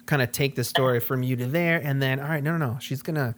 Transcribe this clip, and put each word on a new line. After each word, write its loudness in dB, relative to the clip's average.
kinda 2
take -2
the -2
story 2
from -2
you 0
to -4
there. 2
And 0
then, 2
all -6
right, -2
no, 0
no, 0
no, -4
she's -6
gonna, -2